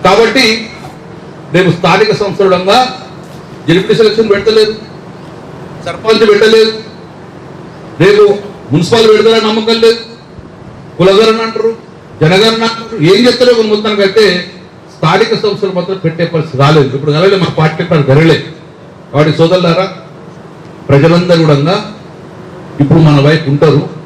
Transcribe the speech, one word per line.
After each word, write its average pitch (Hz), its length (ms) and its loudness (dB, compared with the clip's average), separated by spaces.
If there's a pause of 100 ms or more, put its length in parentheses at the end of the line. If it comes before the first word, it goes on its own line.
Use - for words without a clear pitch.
కాబట్టి 220 640 0 (840)
రేపు 175 180 2
స్థానిక 190 400 0
సంస్థలుగా 196 960 -2 (600)
జెడ్పీ 190 280 0
సెలక్షన్ 220 340 0
పెట్టలేదు, 214 460 2 (1080)
సర్పంచ్ 220 440 0
పెట్టలేదు, 220 540 2 (1160)
రేపు 202 380 4 (340)
మున్సిపల్ 220 360 2
పెడతారని 214 400 4
నమ్మకం 226 340 -2
లేదు. 226 160 4 (1000)
కులగరణ 220 440 2
అంటారు, 226 360 -4 (440)
జనగణన 220 420 2
అంటారు, 226 400 -6
ఏం 226 240 4
చెప్తారో 233 360 2
మొత్తానికి 214 380 -2
అయితే 190 460 0 (500)
స్థానిక 202 360 0
సంస్థలు 196 380 -4
మాత్రం 180 260 -6
పెట్టే 170 280 -4
పరిస్థితి 156 320 -6
రాలేదు. 143 380 2
ఇప్పుడు 147 160 -4
కలగలే, 190 260 2
మా 170 80 0
పార్టీ 156 380 -2
ఇక్కడ 151 240 0
జరగలేదు. 147 360 2 (720)
కాబట్టి 151 240 0
సోదరులారా, 180 600 0 (920)
ప్రజలందరూ 165 560 4
కూడా 156 480 0 (880)
ఇప్పుడు 143 200 4
మన 147 200 4
వైపు 147 300 0
ఉంటారు. 147 560 0